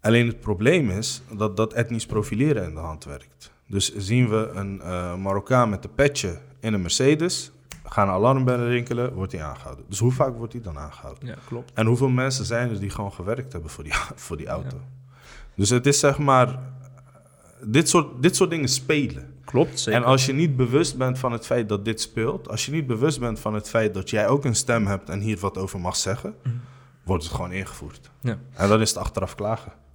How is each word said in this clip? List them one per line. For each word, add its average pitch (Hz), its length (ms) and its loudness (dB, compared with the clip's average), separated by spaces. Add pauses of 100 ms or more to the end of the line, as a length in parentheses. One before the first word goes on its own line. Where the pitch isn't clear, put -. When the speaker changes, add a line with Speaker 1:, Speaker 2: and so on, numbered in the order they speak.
Speaker 1:
Alleen 117 260 4
het 113 140 -4
probleem 113 500 2
is 101 320 -4 (140)
dat 104 200 0
dat 110 160 0
etnisch 117 340 -2
profileren 107 580 0
in 80 100 -8
de 78 60 -10
hand 80 240 -10
werkt. - 480 -16 (140)
Dus 98 300 -2
zien 110 320 2
we 110 260 0
een, 98 260 -6
eh, 90 360 -6
Marokkaan 98 520 2
met 98 160 -4
een - 100 -14
petje 139 440 0 (220)
in 113 120 -2
een 101 100 0
Mercedes, 151 680 2 (340)
gaan 101 240 0
alarmbellen 120 600 4
rinkelen, 123 460 -2
wordt 95 180 -4
hij 85 100 -8
aangehouden. - 460 -12
Dus 98 100 -6
hoe 120 140 4
vaak 127 240 0
wordt 113 160 -10
hij 120 100 -12
dan 82 160 -10
aangehouden? - 480 -14
Speaker 2:
Ja, 120 80 -12 (120)
klopt. 120 280 -12
Speaker 1:
En 110 120 2
hoeveel 123 220 4
mensen 131 360 0
zijn 120 260 -2
er 104 100 -4
die 101 100 -4
gewoon 101 220 -6
gewerkt 120 400 -6
hebben 78 180 -10
voor 80 140 -14
die, 78 80 -8 (180)
<laughs> - 160 -16
voor 85 100 -6
die 76 100 -10
auto? 76 300 -6
Speaker 2:
Ja. - 220 -16 (560)
Speaker 1:
Dus 101 160 2
het 123 160 4
is, 143 120 4
zeg 143 200 4
maar, 131 400 4 (1040)
dit 131 240 4
soort, 139 340 2
dit 180 140 4
soort 175 140 4
dingen 156 180 0
spelen. - 680 -2 (100)
Speaker 2:
Klopt, - 360 2
zeker. 113 200 2
Speaker 1:
En 120 60 2
als 131 200 6
je 135 60 0
niet 143 240 2
bewust 131 400 2
bent 127 220 0
van 123 140 0
het 117 140 -6
feit 120 220 0
dat 101 160 -2
dit 110 160 -2
speelt, - 480 -4
als - 180 -4
je 135 60 -6
niet 156 140 -2
bewust 127 340 0
bent 117 200 -4
van 107 140 -2
het 104 140 -4
feit 110 260 2
dat 95 160 -6
jij 104 180 2
ook 139 160 2
een 123 100 2
stem 113 320 0
hebt 98 220 -2
en 92 120 -4
hier 107 180 -2
wat 95 200 -2
over 95 220 -6
mag 87 160 -4
zeggen, - 460 -4
Speaker 2:
Mhm. 117 120 -2 (480)
Speaker 1:
wordt 87 220 -2
het 80 80 -8
gewoon 90 200 -6
ingevoerd. - 580 -12 (100)
Speaker 2:
Ja. 117 180 -4 (160)
Speaker 1:
En 101 140 2
dan 110 120 6
is 107 80 4
het - 100 -2
achteraf - 360 -4
klagen. 107 380 -6 (220)